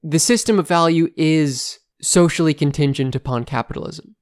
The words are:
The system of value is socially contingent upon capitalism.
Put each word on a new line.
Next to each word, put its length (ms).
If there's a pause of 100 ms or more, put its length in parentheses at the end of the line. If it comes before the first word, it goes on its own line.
The 160
system 400
of 80
value 500
is 640 (220)
socially 520
contingent 640
upon 300
capitalism. 760